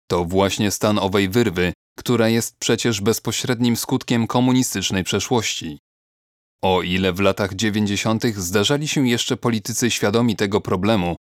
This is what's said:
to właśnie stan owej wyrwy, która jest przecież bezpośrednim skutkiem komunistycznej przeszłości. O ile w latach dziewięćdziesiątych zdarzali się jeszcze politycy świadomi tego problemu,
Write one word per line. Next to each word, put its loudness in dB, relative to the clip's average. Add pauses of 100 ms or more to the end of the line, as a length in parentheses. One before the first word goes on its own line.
to 0
właśnie 0
stan 0
owej 2
wyrwy, 2 (260)
która 2
jest 0
przecież 0
bezpośrednim 0
skutkiem -2
komunistycznej 0
przeszłości. -4 (840)
O 2
ile 0
w -6
latach 0
dziewięćdziesiątych -2
zdarzali 0
się 0
jeszcze 0
politycy -2
świadomi 2
tego 0
problemu, 0 (140)